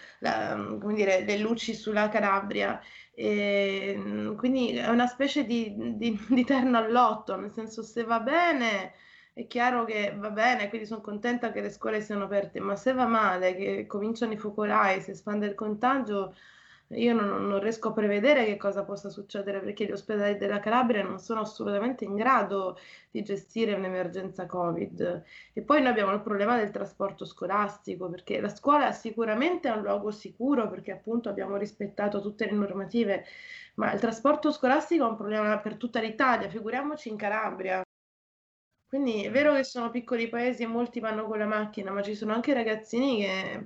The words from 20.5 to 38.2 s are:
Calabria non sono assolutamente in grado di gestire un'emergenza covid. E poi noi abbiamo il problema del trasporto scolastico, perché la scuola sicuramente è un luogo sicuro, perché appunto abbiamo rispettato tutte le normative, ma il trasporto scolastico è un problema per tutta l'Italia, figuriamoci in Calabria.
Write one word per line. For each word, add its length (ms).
Calabria 420
non 160
sono 220
assolutamente 640
in 100
grado 640
di 120
gestire 500
un'emergenza 760
covid. 760
E 100
poi 180
noi 100
abbiamo 220
il 80
problema 360
del 140
trasporto 540
scolastico, 880
perché 300
la 100
scuola 420
sicuramente 760
è 40
un 100
luogo 280
sicuro, 580
perché 240
appunto 360
abbiamo 280
rispettato 640
tutte 240
le 80
normative, 720
ma 160
il 80
trasporto 520
scolastico 540
è 20
un 80
problema 420
per 180
tutta 240
l'Italia, 480
figuriamoci 600
in 80
Calabria. 640